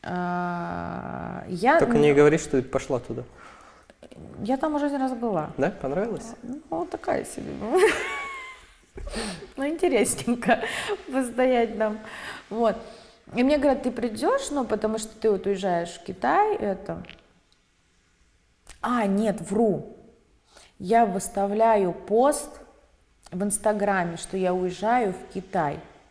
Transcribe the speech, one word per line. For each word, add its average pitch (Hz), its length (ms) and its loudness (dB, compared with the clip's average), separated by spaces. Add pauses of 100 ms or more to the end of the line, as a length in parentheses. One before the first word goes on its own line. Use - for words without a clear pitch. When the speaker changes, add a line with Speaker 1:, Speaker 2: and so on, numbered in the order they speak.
Speaker 1:
А, 175 1500 -6
я 220 300 4
Speaker 2:
Только 240 180 4
Speaker 1:
н- 147 60 8
Speaker 2:
не 147 120 8
говори, 147 240 8
что - 140 -4
ты 131 100 4
пошла 127 380 -2
туда. 120 220 -8 (1200)
Speaker 1:
Я 240 140 -2
там 302 180 -2
уже 294 120 0
один 285 140 -2
раз 262 120 -2
была. 214 460 -2
Speaker 2:
Да? 143 120 2
Понравилось? 196 640 -4 (380)
Speaker 1:
Ну, 330 160 -4
такая - 380 -4
себе. - 360 -10
<laughs> 349 300 4 (1700)
Ну, 269 120 -4
интересненько 269 920 2 (520)
постоять 240 680 2
там. 214 200 0 (520)
Вот. 220 260 2 (600)
И 247 60 2
мне 285 160 4
говорят, 277 240 2
ты 262 80 0
придешь, 254 600 -2
ну, 285 140 -2
потому 220 340 -2
что 214 100 -8 (120)
ты 220 100 4
вот 190 160 0
уезжаешь 180 440 0
в - 140 -16
Китай, 339 520 2
это. 185 460 -4 (1800)
А, 233 260 0
нет, 208 340 0
вру. 190 560 0 (840)
Я 226 280 4
выставляю 202 840 2
пост 254 580 2 (800)
в 180 120 -6
Инстаграме, 202 760 0
что - 200 -8
я 185 180 2
уезжаю 190 580 0
в - 220 -12
Китай. 165 440 -2 (320)